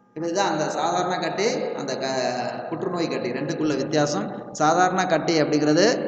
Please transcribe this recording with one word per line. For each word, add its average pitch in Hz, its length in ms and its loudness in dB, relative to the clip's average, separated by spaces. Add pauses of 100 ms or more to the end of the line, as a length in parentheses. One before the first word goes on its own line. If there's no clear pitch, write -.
(140)
இதுதான் 170 360 0
அந்த 156 200 -2
சாதாரண 175 480 -2
கட்டி, 170 280 -2 (300)
அந்த - 220 -6
க-, 123 720 -4
புற்றுநோய் 170 400 -4
கட்டி 127 240 -4
ரெண்டுக்குள்ள 147 440 -2
வித்தியாசம். 147 500 0 (260)
சாதாரண 180 540 2
கட்டி 160 340 2
அப்படிங்கிறது 151 460 4 (220)